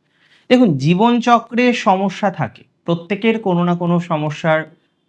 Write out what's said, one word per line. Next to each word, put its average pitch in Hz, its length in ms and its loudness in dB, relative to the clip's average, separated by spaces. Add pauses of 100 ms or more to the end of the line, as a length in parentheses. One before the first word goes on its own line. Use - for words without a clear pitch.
(480)
দেখুন, 240 280 4
জীবনচক্রে 233 960 2
সমস্যা 196 580 -2
থাকে, 143 320 -8 (220)
প্রত্যেকের 202 540 -2
কোনো 180 240 0
না 175 120 0
কোনো 175 240 0
সমস্যার 156 760 -2 (340)